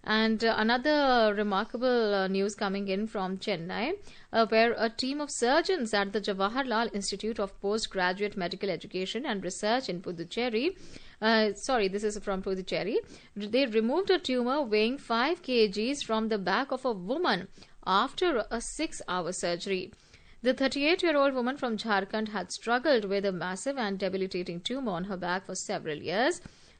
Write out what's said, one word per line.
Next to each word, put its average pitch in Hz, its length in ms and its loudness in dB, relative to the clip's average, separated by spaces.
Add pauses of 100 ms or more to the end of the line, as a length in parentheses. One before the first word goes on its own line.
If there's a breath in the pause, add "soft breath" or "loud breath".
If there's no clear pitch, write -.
And, 220 400 2
uh, 226 140 4
another 247 720 4
remarkable, 214 800 2
uh, 190 120 2
news 196 300 0
coming 196 320 -2
in 196 180 0
from 190 320 -4
Chennai, 185 540 -4 (400 loud breath)
uh, 226 140 4
where 226 300 4
a 226 140 0
team 262 300 -4
of 285 100 -4
surgeons 277 640 2
at 196 180 2
the 214 80 0
Jawaharlal 220 720 0
Institute 208 460 -4
of 196 220 -4
Postgraduate 202 760 0
Medical 185 320 -4
Education 185 560 -4
and 202 200 -4
Research 214 440 -2
in 175 140 -4
Puducherry, 226 720 -2 (440 loud breath)
uh, 220 340 4
sorry, 226 320 0
this 196 160 -2
is 208 160 -2
from 190 240 -4
Puducherry, 190 540 -2 (400 loud breath)
they 214 300 2
removed 247 440 2
a 359 80 6
tumor 254 440 0
weighing 220 360 2
five 254 440 0
K 233 260 4
Gs 220 340 -2
from 220 280 0
the 220 80 2
back 196 340 0
of 254 120 -4
a 247 80 0
woman 214 540 0 (400 soft breath)
after 240 640 2
a 226 100 -2
six-hour 180 720 -4
surgery. 185 600 -4 (500 soft breath)
The 254 100 4
thirty-eight-year-old 277 840 2
woman 254 220 0
from 240 200 -2
Jharkhand 214 540 0
had 190 200 -4
struggled 240 540 2
with 196 200 0
a 202 60 2
massive 185 480 -4
and 196 220 -2
debilitating 185 600 -4
tumor 254 280 -4
on 175 140 -2
her 196 120 -6
back 180 300 -4
for 190 80 -8
several 156 440 -6
years. 240 420 0 (400 loud breath)